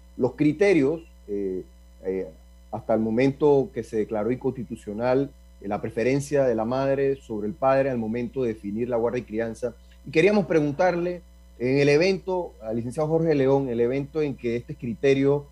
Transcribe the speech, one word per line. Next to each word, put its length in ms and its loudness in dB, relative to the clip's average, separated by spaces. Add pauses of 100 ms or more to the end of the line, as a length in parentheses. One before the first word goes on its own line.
(160)
los 160 0
criterios, 720 2 (260)
eh, 340 -4 (400)
eh, 240 -4 (460)
hasta 220 -2
el 60 2
momento 760 2
que 100 -6
se 140 -6
declaró 340 -2
inconstitucional, 1000 -2 (300)
eh, 80 -12
la 140 -4
preferencia 640 0
de 100 2
la 100 0
madre 560 0
sobre 280 -6
el 40 -6
padre 380 2
al 80 -4
momento 440 -4
de 120 -2
definir 340 -6
la 80 -2
guarda 220 0
y 60 -8
crianza. 500 -6 (320)
Y 40 -14
queríamos 360 4
preguntarle, 720 0 (380)
en 200 0
el 120 4
evento, 600 0 (100)
al 140 -4
licenciado 340 -4
Jorge 240 2
León, 340 2
el 120 -4
evento 420 -2
en 120 -2
que 220 -4
este 180 -8
criterio, 760 0